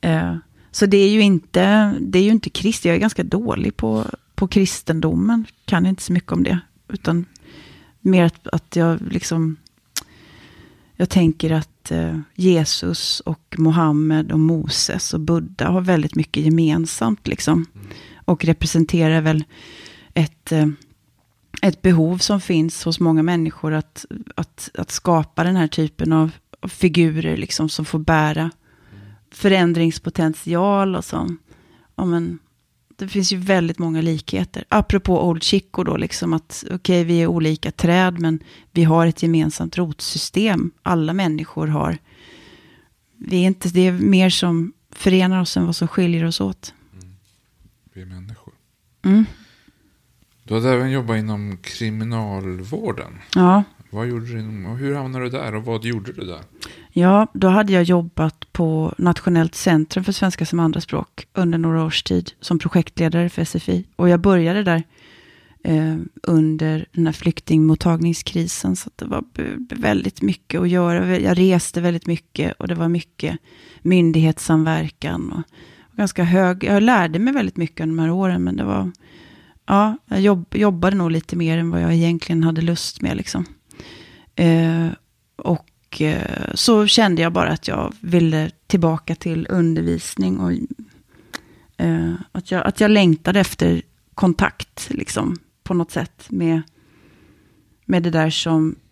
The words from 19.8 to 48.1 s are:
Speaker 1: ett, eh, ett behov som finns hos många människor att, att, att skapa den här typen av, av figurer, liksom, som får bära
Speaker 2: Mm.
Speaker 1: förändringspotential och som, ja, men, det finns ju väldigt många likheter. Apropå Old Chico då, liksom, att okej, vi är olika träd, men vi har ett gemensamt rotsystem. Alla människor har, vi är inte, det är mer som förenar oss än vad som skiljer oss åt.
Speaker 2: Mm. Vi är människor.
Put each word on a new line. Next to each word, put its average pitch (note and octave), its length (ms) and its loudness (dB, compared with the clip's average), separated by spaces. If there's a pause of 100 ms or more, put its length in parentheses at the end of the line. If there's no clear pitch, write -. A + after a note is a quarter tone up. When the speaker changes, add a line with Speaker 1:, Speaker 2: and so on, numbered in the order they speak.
Speaker 1:
ett, - 380 -2
eh, D3+ 160 2 (920)
ett - 200 0
behov F3 360 4
som G3 240 -2
finns E3 420 -2
hos E3 160 -4
många D#3+ 240 4
människor D#3+ 500 -2
att, - 320 -6 (300)
att, - 420 -10
att - 140 -8
skapa E3 520 -2
den F3+ 120 0
här E3 120 0
typen D#3+ 460 -2
av, D#3+ 180 2 (280)
av - 80 -12
figurer, D#3+ 680 0
liksom, - 320 -4
som D#3 160 -6
får - 140 -4
bära D#3 520 0 (400)
Speaker 2:
Mm. - 240 -20 (160)
Speaker 1:
förändringspotential F3 1600 0
och - 100 -6
som, F3 320 -6 (580)
ja, F#3 100 -4
men, E3+ 340 -4 (560)
det G3 120 -12
finns G3 260 -2
ju F#3 40 -4
väldigt F3+ 420 0
många D#3+ 220 -2
likheter. E3 680 -4
Apropå F#3+ 580 0
Old E3 160 -2
Chico - 400 -2
då, - 140 -2
liksom, E3+ 360 -4
att - 380 -6
okej, F3+ 320 0
vi E3+ 180 2
är E3 60 2
olika D#3+ 440 -2
träd, F3+ 480 2
men D#3+ 200 0 (320)
vi E3 120 2
har E3 240 6
ett E3 160 -2
gemensamt D#3+ 540 0
rotsystem. F3 960 -2 (120)
Alla E3 300 0
människor D#3 540 -4
har, D3+ 300 -2 (1200)
vi F3+ 260 -2
är F#3 40 4
inte, F#3 220 -2
det F3+ 180 4
är F3+ 40 2
mer F#3 380 4
som E3+ 440 0 (180)
förenar F#3 500 2
oss F3 160 -4
än E3+ 80 0
vad E3+ 100 -4
som E3+ 120 -2
skiljer E3+ 380 0
oss E3 160 -4
åt. - 320 -8 (200)
Speaker 2:
Mm. F#2 220 -20 (800)
Vi F#2 80 -20
är F#2 40 -18
människor. F#2 480 -18 (520)